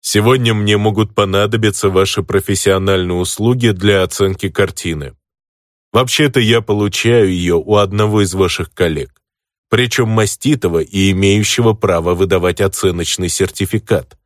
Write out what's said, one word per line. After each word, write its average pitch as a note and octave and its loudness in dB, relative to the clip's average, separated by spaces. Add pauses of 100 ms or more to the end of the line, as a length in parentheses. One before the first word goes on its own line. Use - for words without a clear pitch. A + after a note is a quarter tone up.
Сегодня A2+ 0
мне G#2 0
могут G#2 0
понадобиться G2+ 0
ваши F#2+ 0
профессиональные F#2+ -2
услуги A#2 0
для G2 2
оценки F#2+ -2
картины. D#2+ -4 (760)
Вообще-то B2+ 2
я A#2 2
получаю G#2 2
её F2 0
у G2 0
одного G#2 2
из F2+ -2
ваших F2+ -2
коллег, D#2 -4 (480)
причём A#2 0
маститого A2 0
и F#2+ 0
имеющего G2+ 2
право F2 0
выдавать F2+ 0
оценочный F2+ -2
сертификат. - -4